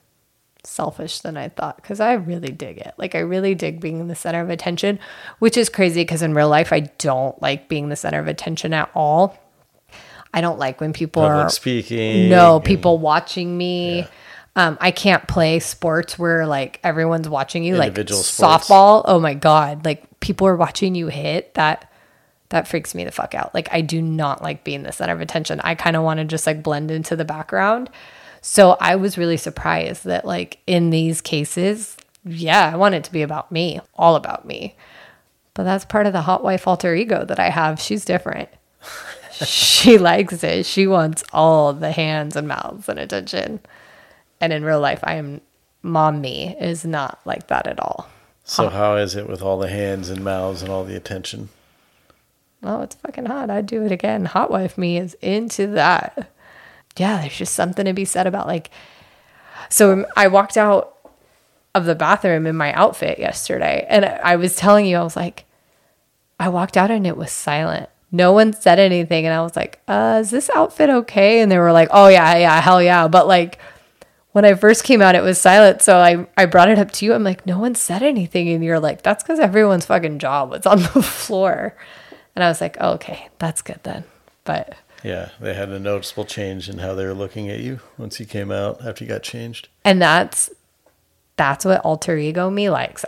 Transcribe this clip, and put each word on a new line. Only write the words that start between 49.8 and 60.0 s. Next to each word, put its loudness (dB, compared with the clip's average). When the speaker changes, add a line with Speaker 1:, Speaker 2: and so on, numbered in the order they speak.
Speaker 2:
and -10
mouths -6
and -10
all -6
the -12
attention? -12
Speaker 1:
Oh, -8
it's -14
fucking -14
hot. -8
I'd -4
do -6
it -2
again. -4
Hot -2
wife -4
me -2
is -8
into -4
that. -2
Yeah, -2
there's -8
just -8
something -4
to -2
be -4
said -2
about, -4
like, -8
so 4